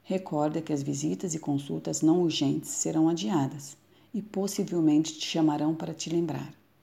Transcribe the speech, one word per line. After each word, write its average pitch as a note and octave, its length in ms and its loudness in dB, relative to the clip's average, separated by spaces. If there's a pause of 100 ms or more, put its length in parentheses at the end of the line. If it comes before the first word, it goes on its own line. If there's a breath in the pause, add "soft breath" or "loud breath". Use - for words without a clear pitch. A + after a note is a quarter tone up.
Recorda D#3+ 580 0
que D#3+ 100 -4
as C#3+ 80 0
visitas D#3 540 -4
e D#3 60 -6
consultas D3+ 640 -4
não E3 200 6
urgentes D3+ 480 0
serão D#3+ 380 2
adiadas E3 680 -2 (380 soft breath)
e G#3+ 80 -4
possivelmente E3+ 960 2
te - 80 -6
chamarão D#3 480 2
para E3 180 -6
te - 160 -8
lembrar. D#3 460 -2 (280)